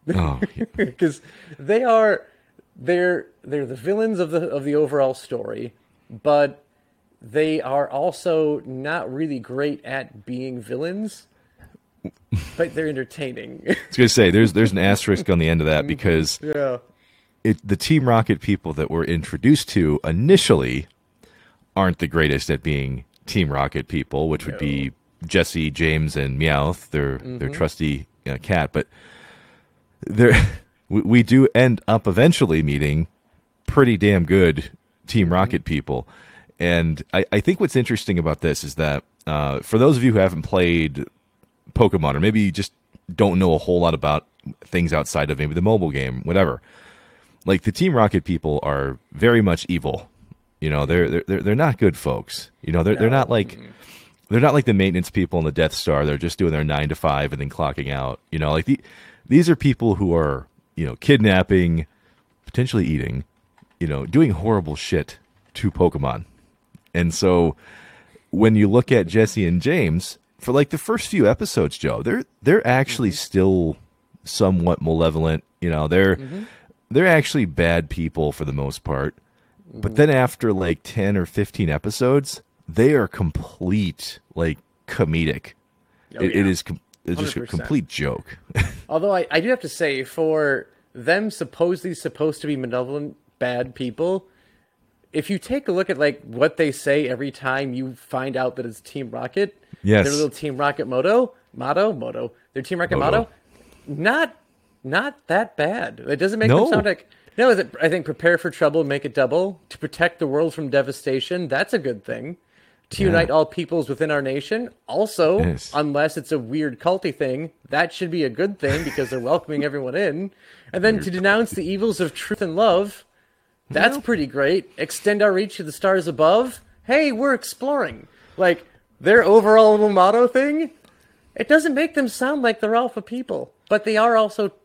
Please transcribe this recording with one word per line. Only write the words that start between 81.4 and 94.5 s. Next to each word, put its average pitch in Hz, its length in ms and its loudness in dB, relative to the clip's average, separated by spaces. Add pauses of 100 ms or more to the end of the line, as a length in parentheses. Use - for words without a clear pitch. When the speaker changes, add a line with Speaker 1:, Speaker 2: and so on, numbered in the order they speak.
Speaker 1:
episodes, 127 720 0 (260)
they 117 260 4
are 117 120 2
complete, - 1120 -4 (160)
like, 82 240 -2 (280)
comedic. 80 640 -2 (680)
Speaker 2:
Oh, 92 60 -2
Speaker 1:
It, 92 100 0
it 98 100 2
Speaker 2:
yeah. 98 60 2
Speaker 1:
is 87 120 -2
com-, - 180 -12 (240)
it's 87 160 -6
just 98 160 -6
a - 40 -6
Speaker 2:
Hundred - 60 -10
percent. 80 140 -6
Speaker 1:
complete 120 280 -4
joke. - 500 -8 (240)
<laughs> - 260 -8
Speaker 2:
Although 185 260 -2
I, 180 160 -2
I 156 100 0
do 196 100 -4
have 254 100 -2
to - 80 -10
say, 139 360 -4
for 156 600 -2 (280)
them 180 360 -2
supposedly 175 640 -4
supposed - 460 -4
to 151 60 -10
be 147 100 -4
malevolent, 131 600 -6 (220)
bad 123 360 -4
people, 170 520 -4 (840)